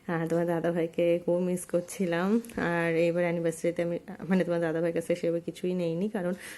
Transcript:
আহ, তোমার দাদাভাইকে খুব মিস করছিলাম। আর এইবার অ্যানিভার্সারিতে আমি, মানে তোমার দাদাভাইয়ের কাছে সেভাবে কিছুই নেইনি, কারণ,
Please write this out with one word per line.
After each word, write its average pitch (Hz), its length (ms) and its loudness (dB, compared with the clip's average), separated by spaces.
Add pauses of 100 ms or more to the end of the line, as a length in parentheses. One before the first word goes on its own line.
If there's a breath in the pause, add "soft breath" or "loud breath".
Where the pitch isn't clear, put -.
আহ, 165 200 -2
তোমার 170 180 0
দাদাভাইকে 170 800 2
খুব 175 140 2
মিস 180 260 -2
করছিলাম। 175 760 0 (140)
আর 170 400 0
এইবার 170 280 4
অ্যানিভার্সারিতে 170 580 0
আমি, 170 180 -2 (300)
মানে 185 140 6
তোমার 170 180 0
দাদাভাইয়ের 165 400 0
কাছে 175 140 0
সেভাবে 170 260 0
কিছুই 180 320 -4
নেইনি, 175 360 -2
কারণ, 185 240 -2 (240 loud breath)